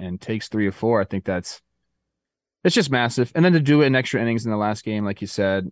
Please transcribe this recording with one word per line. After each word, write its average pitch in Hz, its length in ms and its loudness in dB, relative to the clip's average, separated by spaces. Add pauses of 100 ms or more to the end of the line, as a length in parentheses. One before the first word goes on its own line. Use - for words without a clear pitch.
and 92 200 -8
takes 110 280 -6
three 107 180 0
or 95 60 0
four. 113 280 0
I 98 40 0
think 95 200 -6
that's, 90 360 -6 (1040)
it's 180 100 2
just 170 160 0
massive. 123 440 0
And 165 100 4
then 180 80 6
to 160 80 6
do 147 220 4
it 143 40 4
in 131 100 2
extra 127 260 -2
innings 117 220 -2
in 117 80 -2
the 107 40 -2
last 104 280 -2
game, 107 200 -4
like 101 160 -4
you 101 60 -8
said, 95 460 -2